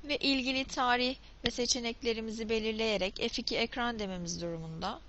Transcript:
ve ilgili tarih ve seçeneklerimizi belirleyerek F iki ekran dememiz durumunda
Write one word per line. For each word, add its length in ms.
ve 140
ilgili 480
tarih 500
ve 60
seçeneklerimizi 960
belirleyerek 680
F 240
iki 160
ekran 420
dememiz 420
durumunda 680